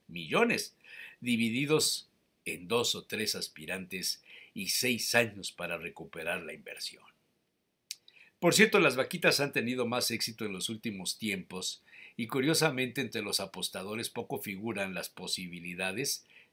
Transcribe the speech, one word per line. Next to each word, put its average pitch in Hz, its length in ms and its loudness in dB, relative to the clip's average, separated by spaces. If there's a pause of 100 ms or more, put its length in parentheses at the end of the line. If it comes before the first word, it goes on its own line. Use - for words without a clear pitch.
millones, 165 680 0 (460)
divididos 123 880 2 (340)
en 82 240 -8
dos 117 280 2
o 90 100 -12
tres 107 300 -2
aspirantes 90 880 -6 (320)
y 95 140 -4
seis 120 480 2
años 104 380 2
para 85 240 -4
recuperar 82 640 -6
la 80 100 -10
inversión. - 540 -12 (1400)
Por 170 140 6
cierto, 220 240 8
las 143 160 6
vaquitas 156 440 4
han 139 120 0
tenido 123 340 0
más 117 240 0
éxito 113 360 -4
en 101 60 -4
los 92 180 -4
últimos 104 500 -6
tiempos 92 640 -4 (340)
y, 120 80 -4
curiosamente, 135 760 2
entre 117 220 -4
los 101 180 -2
apostadores 98 680 -6
poco 104 300 -6
figuran 98 560 -4
las 85 140 -6
posibilidades 90 1160 -4 (280)